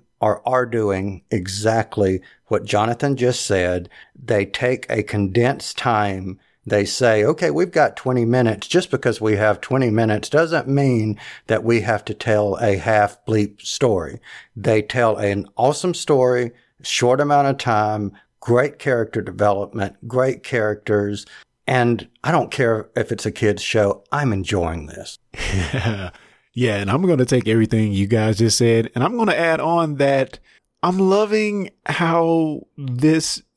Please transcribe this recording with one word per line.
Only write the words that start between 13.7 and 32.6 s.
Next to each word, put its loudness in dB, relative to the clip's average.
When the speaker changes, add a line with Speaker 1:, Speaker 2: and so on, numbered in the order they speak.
Speaker 1:
They 2
tell 0
an -2
awesome 0
story, 2
short 2
amount 2
of -2
time, 0
great 0
character -2
development, -2
great 0
characters. -2
And 0
I 0
don't 0
care -2
if -2
it's -6
a -2
kid's 0
show. 0
I'm 0
enjoying -2
this. -16
Speaker 2:
<laughs> -4
Yeah, 0
and -2
I'm 0
gonna 4
take 0
everything 2
you 2
guys 0
just 2
said, 2
and -2
I'm -2
gonna 0
add 0
on 0
that 0
I'm 0
loving 0
how 0